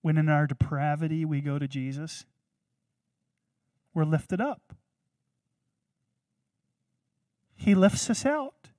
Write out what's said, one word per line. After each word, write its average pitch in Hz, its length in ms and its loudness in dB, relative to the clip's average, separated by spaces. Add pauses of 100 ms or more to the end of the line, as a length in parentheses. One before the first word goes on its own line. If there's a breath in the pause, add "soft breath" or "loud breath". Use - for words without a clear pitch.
When 156 160 2
in 156 100 4
our 151 180 4
depravity 151 760 -2
we 151 160 -2
go 143 180 -4
to 143 120 -4
Jesus, 139 560 -8 (1700)
we're 160 100 0
lifted 160 380 -2
up. - 340 -8 (2750)
He - 180 2
lifts 190 360 4
us - 160 -2
out. 285 520 -4